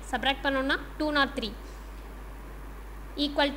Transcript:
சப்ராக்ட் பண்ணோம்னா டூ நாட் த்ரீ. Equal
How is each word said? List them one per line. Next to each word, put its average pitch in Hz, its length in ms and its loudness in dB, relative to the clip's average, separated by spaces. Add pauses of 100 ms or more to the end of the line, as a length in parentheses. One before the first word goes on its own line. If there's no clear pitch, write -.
(120)
சப்ராக்ட் 262 340 2
பண்ணோம்னா 269 320 4 (220)
டூ 302 80 2 (100)
நாட் 277 220 6
த்ரீ. 220 120 -2 (1700)
Equal 285 300 6